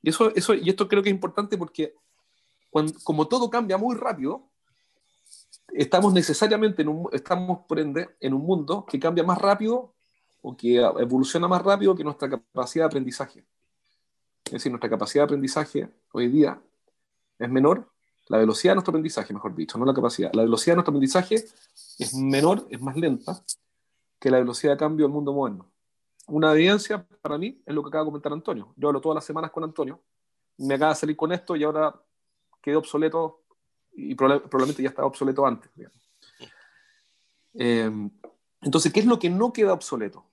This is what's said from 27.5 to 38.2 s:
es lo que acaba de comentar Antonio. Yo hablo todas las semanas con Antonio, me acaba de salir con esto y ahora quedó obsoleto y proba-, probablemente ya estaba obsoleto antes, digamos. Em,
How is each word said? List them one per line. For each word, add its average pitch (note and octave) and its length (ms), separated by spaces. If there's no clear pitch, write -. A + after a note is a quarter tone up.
es - 80
lo D3+ 80
que D3+ 60
acaba D#3 160
de D#3 60
comentar D3 220
Antonio. D3+ 460
Yo C#3+ 100
hablo C#3 140
todas D#3 140
las D3+ 100
semanas D#3+ 240
con D#3+ 140
Antonio, D#3 360
me C3+ 160
acaba D3+ 180
de D3+ 60
salir D3+ 160
con D#3+ 160
esto F3+ 240
y D3+ 80
ahora D3+ 360
quedó C#3+ 160
obsoleto D#3 640
y - 200
proba-, C3+ 260
probablemente C3+ 440
ya C3+ 60
estaba C3+ 180
obsoleto C3+ 360
antes, B2 320
digamos. - 220
Em, A2+ 560